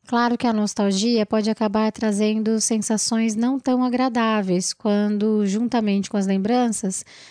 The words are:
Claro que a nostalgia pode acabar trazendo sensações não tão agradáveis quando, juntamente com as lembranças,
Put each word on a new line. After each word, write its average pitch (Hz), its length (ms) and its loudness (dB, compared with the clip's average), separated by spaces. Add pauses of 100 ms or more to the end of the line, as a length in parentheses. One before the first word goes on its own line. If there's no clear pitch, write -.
Claro 240 280 0
que 247 120 0
a 226 60 2
nostalgia 208 760 0
pode 220 240 0
acabar 220 400 0
trazendo 214 680 0
sensações 220 760 0
não 254 240 0
tão 254 240 0
agradáveis 226 920 0
quando, 208 720 0
juntamente 208 640 0
com 208 80 -4
as 190 80 0
lembranças, 202 800 0 (260)